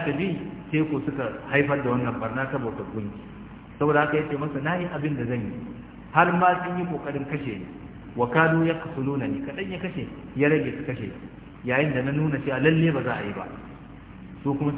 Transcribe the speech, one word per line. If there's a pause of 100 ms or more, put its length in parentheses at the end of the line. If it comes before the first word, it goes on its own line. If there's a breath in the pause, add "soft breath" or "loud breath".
tafi, (360)
sai
ko
suka (240)
haifar
da
wannan
barna
ta
bautar
gunki. (560)
Saboda
haka
yace
masa,
"Nayi
abin
da
zan
yi." (560)
Har
ma
sun
yi
kokarin
kashe
ni. (540)
"Wa
kadu
yaqtulunani,"
kadan
ya
kashe, (320)
ya
rage
su
kashe. (600)
Yayin
da
na
nuna
cewa
lalle
ba
za
a
yi
ba, (1000)
su
kuma